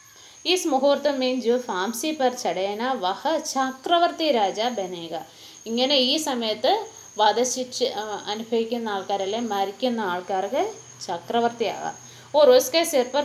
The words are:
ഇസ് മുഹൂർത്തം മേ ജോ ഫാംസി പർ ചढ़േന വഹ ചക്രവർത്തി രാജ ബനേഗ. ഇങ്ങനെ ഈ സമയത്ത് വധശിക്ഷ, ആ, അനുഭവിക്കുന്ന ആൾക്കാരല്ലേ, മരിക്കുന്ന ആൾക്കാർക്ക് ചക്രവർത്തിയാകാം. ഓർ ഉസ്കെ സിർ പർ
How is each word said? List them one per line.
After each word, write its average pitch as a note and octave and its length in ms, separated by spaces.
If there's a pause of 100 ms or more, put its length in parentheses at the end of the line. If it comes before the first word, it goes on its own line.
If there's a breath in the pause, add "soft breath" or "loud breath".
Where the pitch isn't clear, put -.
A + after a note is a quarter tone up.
(480 loud breath)
ഇസ് F4 200
മുഹൂർത്തം C#4 520
മേ B3+ 140
ജോ A#3+ 240
ഫാംസി A3+ 520
പർ B3+ 240
ചढ़േന G#3 580
വഹ G3+ 440
ചക്രവർത്തി D#4 960
രാജ G3 280
ബനേഗ. F3+ 580 (480 loud breath)
ഇങ്ങനെ B3+ 300
ഈ C4+ 200
സമയത്ത് C4 680 (320 loud breath)
വധശിക്ഷ, A#3+ 640
ആ, G#3 440
അനുഭവിക്കുന്ന A3+ 640
ആൾക്കാരല്ലേ, G3 520
മരിക്കുന്ന A3 600
ആൾക്കാർക്ക് G3+ 720 (320)
ചക്രവർത്തിയാകാം. A#3 920 (360 loud breath)
ഓർ C#4+ 160
ഉസ്കെ B3+ 340
സിർ C4 300
പർ D4 100